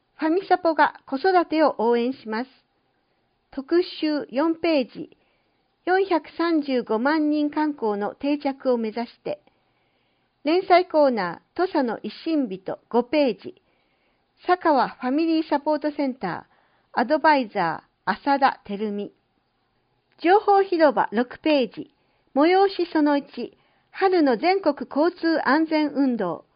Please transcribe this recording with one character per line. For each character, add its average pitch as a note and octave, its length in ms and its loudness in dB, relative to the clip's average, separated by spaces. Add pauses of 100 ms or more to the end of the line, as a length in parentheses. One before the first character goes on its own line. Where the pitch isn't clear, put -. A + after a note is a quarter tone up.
(180)
フ - 80 -4
ァ D#4+ 60 0
ミ F#4+ 160 0
サ F4+ 100 2
ポ F4 160 -2
が D4 320 0
子 C4+ 120 -8
育 F4+ 280 2
て D#4 160 0
を C#4+ 160 2
応 A#3 200 0
援 A#3+ 160 -2
し - 140 -14
ま A3 180 -6
す。 - 40 -20 (1000)
特 E4+ 320 -2
集 D4+ 480 -4
四 D#4+ 240 0
ペ E4 260 0
ー G#3+ 100 -6
ジ、 - 240 -16 (720)
四 F#4+ 220 2
百 E4 280 -2
三 E4 280 0
十 B3+ 180 -2
五 A3 160 -2
万 D4+ 320 0
人 D4 220 0
観 D4+ 220 -2
光 A3 220 -4
の G3+ 200 -6
定 C#4+ 240 -2
着 C4+ 320 -4
を B3 60 2
目 A3+ 100 -4
指 A#3 180 -6
し - 140 -20
て。 - 200 -10 (1040)
連 E4+ 200 0
載 F4+ 240 4
コ D4+ 200 4
ー - 40 4
ナ F#3 320 -4 (100)
ー、 - 40 -10
土 F4 140 0
佐 D4+ 120 0
の A3+ 180 -4
一 G#3+ 100 -8 (120)
心 D4+ 240 -2
人 F#3 320 -10 (100)
五 A#3+ 140 2
ペ B3 360 0
ー - 0 -
ジ、 - 220 -16 (840)
佐 F4+ 120 0
川 C#4 300 2
フ - 200 -10
ァ - 20 -2
ミ D#4 160 0
リ D#4+ 160 0
ー - 40 -8
サ D4+ 120 -2
ポ D4+ 160 -2
ー D4 40 -6
ト D4+ 120 -4
セ C#4+ 160 -4
ン B3+ 80 -6
タ E3 320 -10 (460)
ー、 - 60 -2
ア A#3+ 60 0
ド D4+ 140 0
バ D#4 180 4
イ B3 120 -2
ザ E3+ 340 -4 (240)
ー、 F#3+ 60 -2
浅 C#4 260 -2
田 C4 260 0
照 G#3 260 -6
美。 G3+ 200 -8 (1120)
情 F4+ 200 4
報 G4 220 4
広 D#4+ 300 2
場 G#3 200 0
六 A#3 260 -4
ペ C#4+ 240 2
ー A3+ 100 -6
ジ、 - 220 -14 (400)
催 F4+ 320 4
し F4+ 240 -4
そ D#4+ 100 0
の D4 140 2
一、 C#4 420 -8 (320)
春 F#4 320 2
の C4+ 140 4
全 E4+ 240 0
国 D4+ 160 0 (180)
交 E4 240 0
通 E4 300 0
安 D#4 180 2
全 D4+ 260 0
運 B3+ 260 0
動。 F3+ 260 -4 (120)